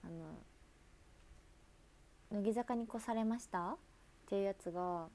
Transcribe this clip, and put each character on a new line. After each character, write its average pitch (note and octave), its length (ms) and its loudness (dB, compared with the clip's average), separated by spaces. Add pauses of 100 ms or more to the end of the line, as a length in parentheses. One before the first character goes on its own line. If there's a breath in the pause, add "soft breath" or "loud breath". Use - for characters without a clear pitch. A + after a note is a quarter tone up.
あ F3 40 -8
の、 E3 60 -8 (2250)
「乃 G3+ 200 2
木 G#3+ 40 4
坂 A#3+ 220 2
に A#3 80 0
越 A3+ 160 -4
さ A#3 140 0
れ A3+ 100 4
ま A3 160 4
し - 80 -12
た？」 F3+ 260 0
っ - 20 -6 (520)
て G3 80 2
い G3 60 4
う - 20 4
や G3 100 4
つ F3+ 160 -4
が F3 440 0